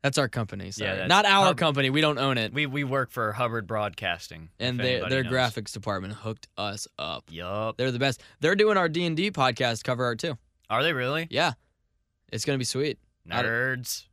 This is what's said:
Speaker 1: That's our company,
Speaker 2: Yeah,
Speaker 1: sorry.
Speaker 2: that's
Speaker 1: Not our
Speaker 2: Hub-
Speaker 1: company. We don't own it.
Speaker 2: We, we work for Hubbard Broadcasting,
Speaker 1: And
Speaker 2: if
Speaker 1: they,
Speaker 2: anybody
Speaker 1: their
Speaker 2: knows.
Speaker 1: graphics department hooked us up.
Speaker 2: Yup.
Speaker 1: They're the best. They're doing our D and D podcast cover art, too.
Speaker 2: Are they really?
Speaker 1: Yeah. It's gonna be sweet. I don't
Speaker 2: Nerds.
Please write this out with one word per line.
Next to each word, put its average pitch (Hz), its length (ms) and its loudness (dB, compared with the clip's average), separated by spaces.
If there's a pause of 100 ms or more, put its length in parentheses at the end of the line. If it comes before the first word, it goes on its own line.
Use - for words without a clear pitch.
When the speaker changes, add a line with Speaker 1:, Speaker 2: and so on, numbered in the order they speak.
Speaker 1:
That's 139 160 2
our 131 100 2
company, 101 380 -6
Speaker 2:
Yeah, 98 40 -10
Speaker 1:
sorry. 98 280 -4
Speaker 2:
that's 92 100 -4
Speaker 1:
Not 196 160 6
our 196 220 6
Speaker 2:
Hub- 180 100 4
Speaker 1:
company. 139 320 2
We 147 140 2
don't 151 160 2
own 135 180 2
it. 110 160 -2
Speaker 2:
We, 147 140 0
we 139 180 -4
work 131 260 -2
for 110 220 -2
Hubbard 113 340 -2
Broadcasting, 87 840 -6 (100)
Speaker 1:
And 123 180 -2
Speaker 2:
if 120 60 -2
Speaker 1:
they, 127 120 2
Speaker 2:
anybody 92 180 -2
Speaker 1:
their 131 100 0
Speaker 2:
knows. 117 80 -4
Speaker 1:
graphics 120 400 -2
department 98 400 -6
hooked 110 340 -10 (120)
us 101 280 -6 (120)
up. 76 320 -8
Speaker 2:
Yup. 98 480 -6
Speaker 1:
They're 127 120 0
the 120 80 -4
best. 135 220 0 (200)
They're 160 140 4
doing 208 220 4
our 170 140 4
D 175 160 0
and 160 100 0
D 196 140 0
podcast 127 520 2
cover 127 220 0
art, 120 140 0
too. 151 180 -4 (320)
Speaker 2:
Are 113 140 2
they 165 100 4
really? 143 380 0
Speaker 1:
Yeah. 151 220 2 (800)
It's 113 140 -4
gonna 139 140 0
be 123 60 -2
sweet. 131 340 -2 (320)
I 117 100 0
don't 123 100 0
Speaker 2:
Nerds. 123 600 -2